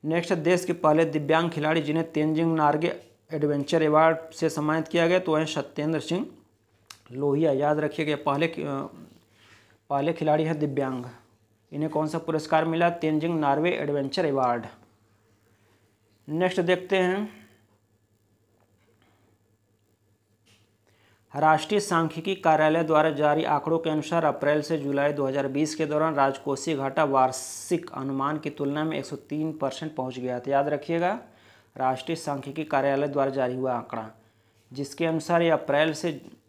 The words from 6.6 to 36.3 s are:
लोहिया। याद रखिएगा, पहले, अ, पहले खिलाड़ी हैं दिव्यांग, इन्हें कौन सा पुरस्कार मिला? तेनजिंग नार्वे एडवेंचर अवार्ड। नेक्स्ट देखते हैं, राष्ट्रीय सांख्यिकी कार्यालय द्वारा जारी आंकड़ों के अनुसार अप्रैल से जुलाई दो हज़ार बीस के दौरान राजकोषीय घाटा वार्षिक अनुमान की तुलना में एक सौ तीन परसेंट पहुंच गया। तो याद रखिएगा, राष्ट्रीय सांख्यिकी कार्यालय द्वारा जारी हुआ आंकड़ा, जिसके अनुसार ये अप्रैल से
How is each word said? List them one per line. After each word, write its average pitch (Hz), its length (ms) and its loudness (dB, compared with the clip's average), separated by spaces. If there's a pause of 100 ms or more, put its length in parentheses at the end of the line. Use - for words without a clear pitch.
लोहिया। 143 400 2
याद 147 260 2
रखिएगा, 151 380 -2
पहले, 147 300 0
अ, 165 80 -4 (1400)
पहले 143 220 0
खिलाड़ी 156 320 2
हैं 156 140 -2
दिव्यांग, 135 460 -2 (680)
इन्हें 151 180 -4
कौन 151 160 0
सा 156 120 -4
पुरस्कार 160 460 0
मिला? 170 260 2
तेनजिंग 160 500 -2
नार्वे 151 300 2
एडवेंचर 143 560 -2
अवार्ड। 127 400 0 (1600)
नेक्स्ट 180 320 0
देखते 180 360 0
हैं, 190 420 0 (4000)
राष्ट्रीय 156 440 4
सांख्यिकी 165 540 0
कार्यालय 160 500 4
द्वारा 156 260 4
जारी 147 340 2
आंकड़ों 156 340 0
के 160 120 -2
अनुसार 156 340 0
अप्रैल 147 380 2
से 156 160 -2
जुलाई 139 340 0
दो 143 140 -2
हज़ार 135 220 -2
बीस 147 260 -2
के 160 120 -2
दौरान 151 280 0
राजकोषीय 139 640 0
घाटा 135 280 0
वार्षिक 135 840 0
अनुमान 135 480 -2
की 151 120 -6
तुलना 143 340 -2
में 156 140 -2
एक 135 60 -6
सौ 151 120 -10
तीन 156 360 -6
परसेंट 151 420 -6
पहुंच 127 240 -6
गया। 123 200 -4
तो 123 120 -6
याद 139 180 2
रखिएगा, 170 520 -2 (560)
राष्ट्रीय 131 400 -2
सांख्यिकी 143 480 -6
कार्यालय 139 440 0
द्वारा 139 220 0
जारी 131 240 -2
हुआ 131 180 -2
आंकड़ा, 113 380 -8 (600)
जिसके 139 340 -4
अनुसार 165 360 2
ये 170 80 4
अप्रैल 151 420 2
से 151 340 -6 (220)